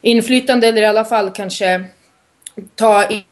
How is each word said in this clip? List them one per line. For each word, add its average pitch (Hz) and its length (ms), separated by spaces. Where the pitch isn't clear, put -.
inflytande, 240 640
eller 226 140
i 214 40
alla 220 180
fall 214 260
kanske 190 540
ta 214 300